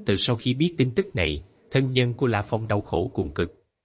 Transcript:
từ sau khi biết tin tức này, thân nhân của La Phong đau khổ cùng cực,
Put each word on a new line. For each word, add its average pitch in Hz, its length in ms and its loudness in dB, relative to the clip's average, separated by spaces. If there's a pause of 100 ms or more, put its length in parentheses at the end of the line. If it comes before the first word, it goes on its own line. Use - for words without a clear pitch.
từ 101 100 4
sau 120 200 2
khi 123 180 0
biết 165 240 0
tin 127 160 2
tức - 220 -2
này, 76 260 0 (280)
thân 135 220 2
nhân 123 220 2
của 135 120 0
La 107 160 2
Phong 110 260 -4
đau 104 120 2
khổ 95 340 -2
cùng 73 200 -4
cực, - 300 -4 (200)